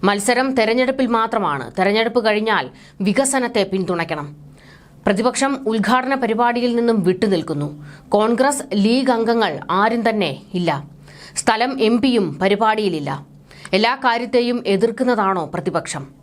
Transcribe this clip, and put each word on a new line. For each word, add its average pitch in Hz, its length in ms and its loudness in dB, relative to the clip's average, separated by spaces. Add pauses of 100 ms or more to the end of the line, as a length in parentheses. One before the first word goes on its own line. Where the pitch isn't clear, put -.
മത്സരം 240 500 0
തെരഞ്ഞെടുപ്പിൽ 254 520 0
മാത്രമാണ്. 220 720 -2
തെരഞ്ഞെടുപ്പ് 220 480 2
കഴിഞ്ഞാൽ 208 440 0 (300)
വികസനത്തെ 240 640 0 (100)
പിന്തുണയ്ക്കണം. 165 640 -4 (720)
പ്രതിപക്ഷം 240 600 0
ഉദ്ഘാടന 226 480 2
പരിപാടിയിൽ 240 600 0
നിന്നും 233 260 2
വിട്ടുനിൽക്കുന്നു. 165 800 -2 (240)
കോൺഗ്രസ്, 233 540 2 (120)
ലീഗ് 226 360 2
അംഗങ്ങൾ 226 500 0 (100)
ആരും 220 380 0
തന്നെ 185 340 -2 (120)
ഇല്ല. 165 300 -2 (520)
സ്ഥലം 247 440 0
എം 226 200 2
പിയും 208 380 0
പരിപാടിയിലില്ല. 196 880 0 (460)
എല്ലാ 226 220 2
കാര്യത്തെയും 240 720 0
എതിർക്കുന്നതാണോ 208 760 0 (100)
പ്രതിപക്ഷം? 165 520 -4 (160)